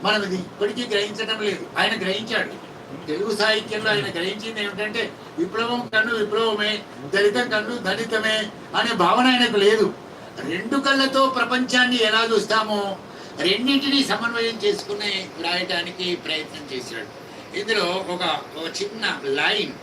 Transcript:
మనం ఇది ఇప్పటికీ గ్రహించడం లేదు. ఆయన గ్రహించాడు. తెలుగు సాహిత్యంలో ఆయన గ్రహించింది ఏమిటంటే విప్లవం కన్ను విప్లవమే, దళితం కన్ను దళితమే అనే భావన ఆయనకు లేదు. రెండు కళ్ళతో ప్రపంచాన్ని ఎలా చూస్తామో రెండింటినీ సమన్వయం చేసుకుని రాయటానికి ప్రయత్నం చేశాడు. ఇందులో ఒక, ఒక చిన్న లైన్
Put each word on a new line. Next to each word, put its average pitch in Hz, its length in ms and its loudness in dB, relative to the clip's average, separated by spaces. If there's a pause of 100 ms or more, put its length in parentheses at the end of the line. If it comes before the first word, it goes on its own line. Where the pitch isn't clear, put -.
మనం 208 200 2
ఇది 185 120 -2
ఇప్పటికీ 214 480 -4
గ్రహించడం 208 580 -2
లేదు. 185 240 -2 (120)
ఆయన 208 240 0
గ్రహించాడు. 202 720 -4 (340)
తెలుగు 196 280 -2
సాహిత్యంలో 214 560 2
ఆయన 202 120 2
గ్రహించింది 208 600 -4
ఏమిటంటే 208 480 -4 (280)
విప్లవం 233 540 -2
కన్ను 226 220 4
విప్లవమే, 208 640 2 (360)
దళితం 208 340 4
కన్ను 220 280 -2
దళితమే 214 720 0 (260)
అనే 220 180 2
భావన 190 320 4
ఆయనకు 247 320 4
లేదు. 208 360 6 (460)
రెండు 196 400 -2
కళ్ళతో 269 460 4
ప్రపంచాన్ని 247 760 2
ఎలా 226 320 4
చూస్తామో 208 640 2 (420)
రెండింటినీ 269 640 4
సమన్వయం 233 640 0
చేసుకుని 202 600 0 (160)
రాయటానికి 180 720 -2
ప్రయత్నం 151 640 -6
చేశాడు. 117 460 -10 (340)
ఇందులో 208 280 0
ఒక, 180 380 -2 (340)
ఒక 165 240 -6
చిన్న 208 420 -4
లైన్ 151 480 0 (100)